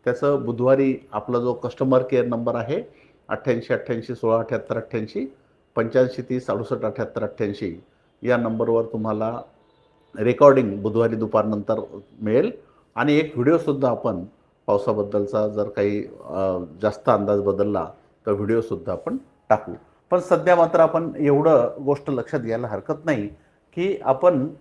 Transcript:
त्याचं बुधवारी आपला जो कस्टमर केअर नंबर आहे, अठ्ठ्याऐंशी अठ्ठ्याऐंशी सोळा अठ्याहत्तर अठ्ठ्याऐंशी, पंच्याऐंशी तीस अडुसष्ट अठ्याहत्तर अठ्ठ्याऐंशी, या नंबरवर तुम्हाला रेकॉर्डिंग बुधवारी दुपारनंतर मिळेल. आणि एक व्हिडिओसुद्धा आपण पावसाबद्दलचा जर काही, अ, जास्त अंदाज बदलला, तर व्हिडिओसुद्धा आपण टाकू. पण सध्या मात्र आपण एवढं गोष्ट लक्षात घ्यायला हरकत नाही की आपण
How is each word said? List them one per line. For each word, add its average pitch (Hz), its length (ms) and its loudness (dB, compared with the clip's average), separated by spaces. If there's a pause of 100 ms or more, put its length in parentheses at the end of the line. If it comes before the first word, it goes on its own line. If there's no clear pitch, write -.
त्याचं 135 400 0
बुधवारी 127 680 2
आपला 120 260 -4
जो 123 140 0
कस्टमर 127 500 0
केअर 127 220 0
नंबर 117 300 -2
आहे, 120 280 -4 (460)
अठ्ठ्याऐंशी 120 460 -2
अठ्ठ्याऐंशी 117 400 -6
सोळा 113 240 0
अठ्याहत्तर 113 380 -4
अठ्ठ्याऐंशी, 113 580 -8 (420)
पंच्याऐंशी 127 460 0
तीस 127 280 -6
अडुसष्ट 113 340 -4
अठ्याहत्तर 110 380 -4
अठ्ठ्याऐंशी, 104 600 -6 (400)
या 120 140 2
नंबरवर 113 460 0
तुम्हाला 113 580 -4 (760)
रेकॉर्डिंग 120 640 6
बुधवारी 113 340 0
दुपारनंतर 107 640 0 (400)
मिळेल. 123 480 0 (260)
आणि 135 200 2
एक 151 200 0
व्हिडिओसुद्धा 139 560 2
आपण 104 340 -4 (420)
पावसाबद्दलचा 104 840 0
जर 104 200 -2
काही, 104 360 -2 (200)
अ, 92 340 -2 (240)
जास्त 104 260 0
अंदाज 104 320 2
बदलला, 98 480 0 (380)
तर 110 60 0
व्हिडिओसुद्धा 101 600 -2
आपण 90 240 -6 (320)
टाकू. - 240 2 (380)
पण 180 80 2
सध्या 175 380 4
मात्र 165 240 4
आपण 160 380 2
एवढं 143 500 4 (160)
गोष्ट 143 260 -2
लक्षात 131 300 -4
घ्यायला 113 280 -4
हरकत 131 360 -8
नाही 117 240 -2 (460)
की 185 280 -2
आपण 139 460 2 (120)